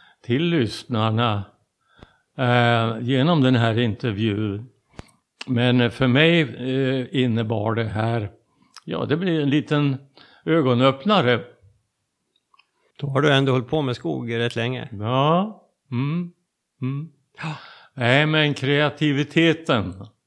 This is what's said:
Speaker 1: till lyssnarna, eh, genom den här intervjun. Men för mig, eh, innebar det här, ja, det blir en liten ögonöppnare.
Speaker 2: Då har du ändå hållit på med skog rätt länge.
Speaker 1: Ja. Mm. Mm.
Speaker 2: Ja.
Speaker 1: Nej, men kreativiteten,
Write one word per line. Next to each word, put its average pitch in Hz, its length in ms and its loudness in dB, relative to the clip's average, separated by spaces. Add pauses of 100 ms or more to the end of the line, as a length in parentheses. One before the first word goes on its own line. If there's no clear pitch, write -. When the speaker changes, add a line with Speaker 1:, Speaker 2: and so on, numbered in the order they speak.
(240)
Speaker 1:
till 127 200 0
lyssnarna, 113 1000 -2 (960)
eh, 120 600 2
genom 135 420 2
den 127 140 4
här 113 220 2
intervjun. 107 880 -2 (800)
Men 123 440 2
för - 160 0
mig, 160 340 4
eh, 131 680 -2 (160)
innebar 110 520 -2
det 113 100 -2
här, 110 460 -4 (540)
ja, - 200 -6
det 143 120 -2
blir 170 240 -2
en 143 100 -2
liten 147 460 0 (480)
ögonöppnare. 135 960 2 (1600)
Speaker 2:
Då 143 80 -8
har 135 160 -2
du 147 100 4
ändå 135 200 2
hållit 127 160 -2
på 156 140 -2
med 127 140 -4
skog 127 380 -6
rätt 117 220 -4
länge. 120 360 -4
Speaker 1:
Ja. 143 680 0 (280)
Mm. 156 420 -4 (500)
Mm. 139 260 -6 (340)
Speaker 2:
Ja. 160 100 -8 (420)
Speaker 1:
Nej, 131 320 2
men 151 280 2
kreativiteten, 143 1500 0 (200)